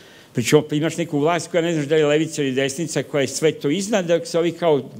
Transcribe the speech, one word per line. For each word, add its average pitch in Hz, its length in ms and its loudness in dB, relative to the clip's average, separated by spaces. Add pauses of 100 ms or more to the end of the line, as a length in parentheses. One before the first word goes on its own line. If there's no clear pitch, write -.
(320)
Pričom, 143 360 4
pa 151 80 -4
imaš 156 200 -2
neku 160 220 -4
vlast 170 320 0
koja 170 120 0
ne 170 120 0
znaš 147 120 -2
da 156 100 2
je 151 100 4
levica 151 360 0
ili 135 100 0
desnica, 135 500 -2
koja - 180 -2
je 131 80 0
sve 151 240 0
to 143 180 -2
iznad, 196 360 0
dok 165 200 0
se 170 120 -2
ovi 165 140 2
kao 156 300 2 (180)